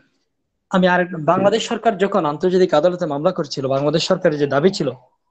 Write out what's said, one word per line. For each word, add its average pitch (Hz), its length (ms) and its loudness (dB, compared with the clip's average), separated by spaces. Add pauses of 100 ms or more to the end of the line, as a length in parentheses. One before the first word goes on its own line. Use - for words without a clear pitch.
(720)
আমি 185 180 2
আর 180 160 2 (140)
বাংলাদেশ 185 500 0
সরকার 220 300 -2
যখন 190 260 0
আন্তর্জাতিক 180 500 0
আদালতে 170 320 2
মামলা 151 260 -2
করছিল, 143 360 -6
বাংলাদেশ 143 340 0
সরকারের 175 360 0
যে 143 80 2
দাবি 143 240 2
ছিল, 151 200 -2 (400)